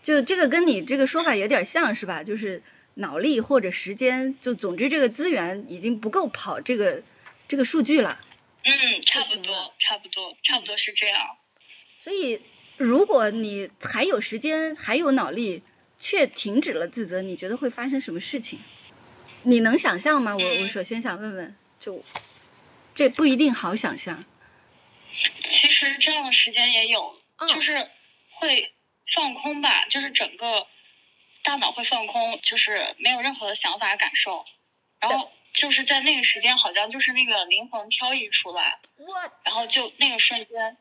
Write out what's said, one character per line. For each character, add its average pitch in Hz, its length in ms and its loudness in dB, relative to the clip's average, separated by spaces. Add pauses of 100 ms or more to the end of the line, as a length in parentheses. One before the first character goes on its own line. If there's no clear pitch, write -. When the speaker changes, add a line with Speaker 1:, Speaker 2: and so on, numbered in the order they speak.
Speaker 1:
就 294 200 4
这 370 120 0
个 339 140 4
跟 339 180 4
你 214 160 4
这 254 140 -2
个 269 100 4
说 320 160 0
法 294 140 2
有 202 100 0
点 247 160 2
像， 262 320 0
是 - 120 -8
吧？ 160 180 -6
就 208 100 -6
是 202 280 -6 (320)
脑 165 240 -6
力 262 200 2
或 254 220 2
者 185 100 -4
时 190 240 -6
间， 262 460 0
就 247 140 -2
总 185 200 -6
之 220 140 0
这 320 100 0
个 269 80 4
资 285 240 -2
源 196 380 -2
已 175 100 -12
经 214 220 -2
不 214 80 -4
够 370 180 0
跑 190 320 -8
这 254 160 -2
个， 196 280 0 (440)
这 - 80 -2
个 269 80 2
数 285 200 2
据 285 180 4
了。 180 180 0 (460)
Speaker 2:
嗯， - 400 4
差 - 200 4
不 - 100 -8
多， - 20 -6
Speaker 1:
就 - 60 -8
停 - 100 -6
了。 - 260 -8
Speaker 2:
差 214 200 0
不 190 100 -18
多， 185 340 -10
差 - 160 0
不 - 60 -6
多 208 100 -8
是 208 200 -2
这 214 140 0
样。 - 280 -4 (680)
Speaker 1:
所 330 80 -12
以 302 300 -2 (380)
如 262 260 4
果 247 260 4
你 208 480 -6
还 - 260 -2
有 349 140 2
时 - 200 -4
间， 311 360 -2
还 233 220 -4
有 311 140 2
脑 226 200 0
力， 196 320 -6 (360)
却 339 280 2
停 208 320 -2
止 - 140 -2
了 165 160 -2
自 220 180 -8
责， 180 140 -6
你 190 160 -8
觉 185 100 -12
得 208 80 -6
会 254 140 -4
发 240 180 -8
生 269 140 -2
什 165 140 -8
么 170 40 -6
事 262 220 -6
情？ - 180 -8 (840)
你 247 160 6
能 226 180 4
想 196 200 2
象 294 220 4
吗？ 208 160 -2
我， 190 60 0
Speaker 2:
嗯。 180 200 0
Speaker 1:
我 196 60 -4
首 196 140 -6
先 226 180 -6
想 175 180 -6
问 208 180 -10
问， 185 200 -12 (220)
就 - 260 -12 (880)
这 277 160 4
不 277 160 2
一 262 120 6
定 269 180 4
好 185 200 -4
想 175 220 -4
象。 170 260 -10 (1160)
Speaker 2:
其 - 300 4
实 285 260 2
这 302 160 2
样 294 140 -2
的 254 60 0
时 - 180 4
间 240 220 2
也 226 160 2
有， 220 280 -2 (200)
Speaker 1:
嗯。 330 120 -2
Speaker 2:
就 311 120 2
是 294 280 -2 (420)
会 - 440 -2 (400)
放 277 200 -2
空 294 280 -8
吧， 254 260 2
就 277 120 -2
是 277 100 -6
整 - 260 0
个 226 300 -4 (800)
大 285 100 0
脑 262 160 0
会 240 140 -8
放 226 240 -2
空， 226 340 -2
就 226 140 2
是 208 260 2 (160)
没 240 120 2
有 247 100 0
任 262 160 -2
何 214 100 -8
的 202 80 -4
想 202 240 -2
法 202 160 0
感 208 220 -2
受， 175 280 -2 (560)
然 233 160 2
后 262 140 -4 (240)
就 285 160 2
是 269 140 4
在 277 160 4
那 277 160 4
个 247 80 0
时 214 160 2
间 233 180 4
好 - 140 2
像 208 180 0
就 262 80 -10
是 269 140 2
那 247 120 2
个 214 220 0
灵 233 220 -2
魂 214 200 -8
飘 254 260 -2
逸 233 140 -4
出 262 220 -2
来， - 300 -2 (160)
Speaker 1:
What？ 359 360 -10 (120)
Speaker 2:
然 - 100 -2
后 226 140 -2
就 240 300 0
那 277 120 2
个 240 80 -6
瞬 233 280 0
间 226 340 -6